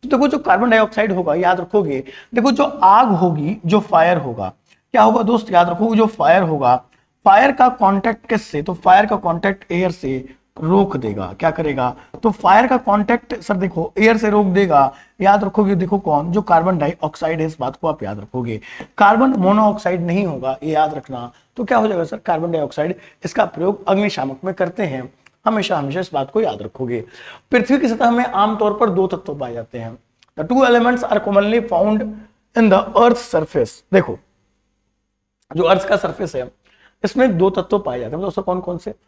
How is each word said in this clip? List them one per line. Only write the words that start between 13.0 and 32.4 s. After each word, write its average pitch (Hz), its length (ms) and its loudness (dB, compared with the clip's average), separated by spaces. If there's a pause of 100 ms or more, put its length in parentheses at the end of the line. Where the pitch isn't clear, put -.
सर 202 160 -4
देखो 175 420 -4
एयर 220 180 4
से 220 140 -2
रोक 208 180 2
देगा। 175 440 2 (280)
याद 196 240 4
रखोगे 196 300 0
देखो 190 260 -2
कौन? 160 320 -2
जो 202 100 0
कार्बन 175 360 2
डाइऑक्साइड 160 600 -4
है, 160 60 0
इस 160 140 -8
बात 131 160 -6
को 165 120 -4
आप 151 140 -4
याद 104 180 -10
रखोगे। 117 400 -8 (380)
कार्बन 220 400 4
मोनोऑक्साइड 196 680 0
नहीं 180 200 -2
होगा, 131 360 -6
ये 156 100 -4
याद 156 220 0
रखना। 123 360 -12 (260)
तो 247 80 -4
क्या 240 140 0
हो 214 100 0
जाएगा 175 160 -2
सर? - 120 -12
कार्बन 170 360 -4
डाइऑक्साइड, 156 440 -4 (280)
इसका 196 220 0
प्रयोग 180 420 -4
अग्निशामक 190 560 -2
में 185 100 -6
करते 180 280 -4
हैं, 131 300 -8 (340)
हमेशा, 202 320 -2
हमेशा 143 220 -6
इस 185 120 -8
बात 135 180 -4
को 220 100 -2
याद 113 220 -4
रखोगे। 117 380 -8 (500)
पृथ्वी 262 280 2
की 262 100 0
सतह 226 220 0
में 240 140 0
आमतौर 208 540 0
पर 226 120 2
दो 190 160 0
तत्व 180 280 -8
पाए 131 200 -10
जाते 117 240 -12
हैं। 113 200 -12 (400)
The 156 80 -6
two 254 180 2
elements 240 400 2
are 208 160 0
commonly 202 440 0
found 208 360 0 (560)